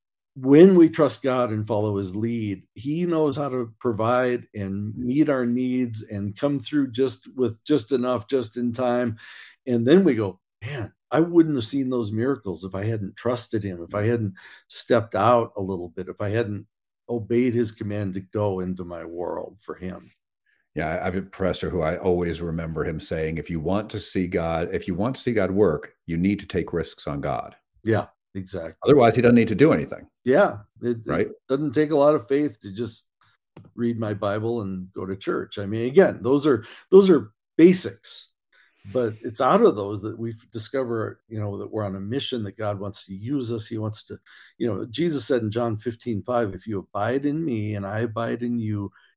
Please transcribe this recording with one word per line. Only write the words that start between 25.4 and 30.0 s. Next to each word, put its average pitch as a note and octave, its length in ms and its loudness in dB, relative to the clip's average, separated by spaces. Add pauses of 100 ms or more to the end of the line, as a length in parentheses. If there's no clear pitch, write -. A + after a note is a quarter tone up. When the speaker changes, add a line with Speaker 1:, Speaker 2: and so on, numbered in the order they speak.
Speaker 2:
work, F#2+ 420 2 (140)
you E2 100 -2
need G2 220 2
to - 80 -14
take - 260 -4
risks - 320 -6
on C#2+ 160 -6
God." C#2 340 -6 (280)
Speaker 1:
Yeah, G#2+ 240 0 (260)
exactly. F#2 400 -10 (100)
Speaker 2:
Otherwise, A#2 320 6
he B2 60 2
doesn't A#2+ 140 6
need A2+ 140 4
to G#2+ 60 -2
do - 160 6
anything. - 360 -4 (160)